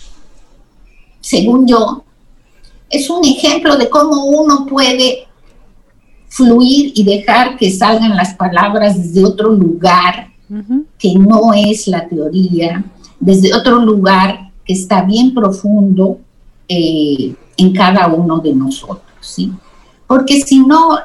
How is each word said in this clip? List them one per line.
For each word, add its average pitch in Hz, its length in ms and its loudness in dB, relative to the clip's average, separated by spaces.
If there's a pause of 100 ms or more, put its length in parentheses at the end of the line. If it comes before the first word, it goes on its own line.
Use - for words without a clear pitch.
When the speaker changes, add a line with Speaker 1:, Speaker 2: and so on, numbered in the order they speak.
(1200)
Speaker 1:
según 240 460 0
yo, 226 380 0 (840)
es 294 180 -6
un 339 160 -2
ejemplo 302 520 0
de 247 120 -2
cómo 302 380 0
uno 285 400 0
puede 254 600 -2 (1040)
fluir 254 640 2
y 214 100 0
dejar 233 520 0
que 190 140 0
salgan 220 460 0
las 190 180 -4
palabras 196 640 -2
desde 175 260 0
otro 214 260 0
lugar, 180 840 0 (180)
Speaker 2:
Ujú. 214 340 -6 (140)
Speaker 1:
que 185 160 0
no 214 400 4
es 208 320 0
la 175 200 -4
teoría, 170 800 -4 (340)
desde 190 360 2
otro 233 240 0
lugar 196 720 0 (120)
que 185 120 -4
está 190 280 -2
bien 233 300 0
profundo, 202 840 0 (500)
eh, 151 640 -2 (220)
en 185 180 4
cada 185 340 2
uno 160 300 -2
de 156 160 -2
nosotros, 135 680 -6
¿sí? 190 320 -8 (540)
Porque 269 340 0
si 269 180 2
no, 311 460 4